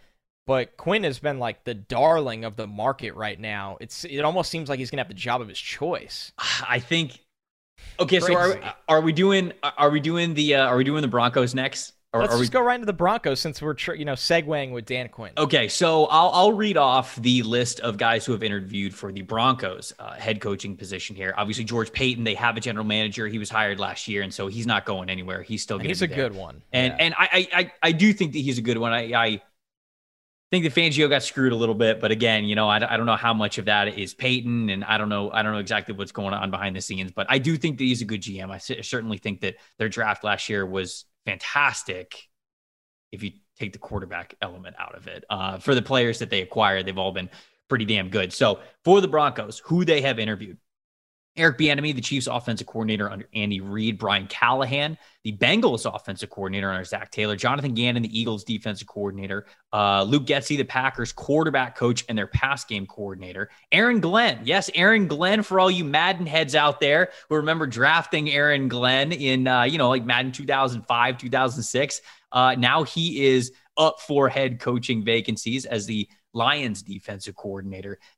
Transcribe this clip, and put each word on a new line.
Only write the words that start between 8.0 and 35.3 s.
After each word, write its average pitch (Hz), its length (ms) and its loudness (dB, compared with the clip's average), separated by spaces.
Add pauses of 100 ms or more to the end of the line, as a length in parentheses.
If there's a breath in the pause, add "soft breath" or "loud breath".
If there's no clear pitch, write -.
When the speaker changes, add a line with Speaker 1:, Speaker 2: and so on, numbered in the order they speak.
Speaker 2:
so 175 160 2
are, 175 180 4
Speaker 1:
Crazy. - 140 -8 (200)
Speaker 2:
are 156 140 6
we 160 100 4
doing, 185 420 4 (100)
are 147 260 4
we 151 100 2
doing 165 360 0
the, 147 200 4
uh, 135 120 6
are 123 100 4
we 131 60 6
doing 147 180 2
the 139 60 0
Broncos 123 480 2
next? - 380 -4 (200)
Or 117 60 4
Speaker 1:
Let's 120 140 4
Speaker 2:
are 120 60 4
we - 20 4
Speaker 1:
just 120 100 0
go 254 80 4
right 247 160 4
into 240 100 -6
the 208 60 -2
Broncos 170 480 0
since - 220 -6
we're 151 120 -2
tr-, 165 200 -6
you 156 100 -8
know, 143 120 -4
segueing 147 580 0
with 117 120 -8
Dan 123 220 -4
Quinn. 107 300 -16
Speaker 2:
Okay, 143 320 2
so 160 380 4
I'll, 165 260 6
I'll 190 180 8
read 208 240 0
off 131 400 4
the 123 280 4
list 120 360 0
of 113 180 -4
guys 117 280 2
who 123 80 0
have 104 100 -4
interviewed 98 500 -4
for 98 200 -12
the 98 80 -10
Broncos, 110 760 -2
uh, 110 180 -14
head 107 260 -4
coaching 101 340 -6
position 92 400 -12
here. 95 220 -6
Obviously, 104 260 -2
George 110 300 -2
Payton, 123 320 0
they 107 80 0
have 117 240 0
a - 20 -6
general 110 260 -4
manager. 107 440 -2
He 110 100 -6
was 104 100 -8
hired 104 300 -2
last 95 300 -6
year, 101 140 -4
and 95 100 -10
so 98 140 -6
he's 113 200 -6
not 107 160 0
going 92 260 -6
anywhere. 92 320 -8
He's 107 220 -8
still 107 120 -6
Speaker 1:
And 104 80 -6
Speaker 2:
gonna 139 40 -4
Speaker 1:
he's 180 140 -4
Speaker 2:
be 185 60 0
Speaker 1:
a - 20 -
Speaker 2:
there. 143 80 -8
Speaker 1:
good 117 200 -4
one. 85 240 -14 (120)
Speaker 2:
And, 127 240 0
Speaker 1:
Yeah. 165 80 2
Speaker 2:
and 165 120 0
I, 175 140 2
I, 180 280 0
I, 180 120 -2 (100)
I 165 120 4
do 202 180 6
think 175 220 0
that 151 60 -4
he's 131 180 -2
a 120 40 -4
good 117 160 0
one. 117 140 -2
I, 117 220 -2
I 113 280 2 (1080)
think 180 140 2
that 143 80 0
Fangio 156 340 4
got 135 160 4
screwed 131 300 2
a - 20 0
little 113 200 2
bit, 110 260 2
but 110 100 2
again, 110 320 2
you 104 120 0
know, 107 120 2
I, 107 260 2
I 113 40 0
don't 117 80 0
know 113 100 2
how 117 180 0
much 107 240 -2
of 104 80 -6
that 104 320 2
is 95 160 -8
Payton, 120 560 -2
and 98 140 -4
I 110 140 0
don't 107 100 0
know, 101 240 -2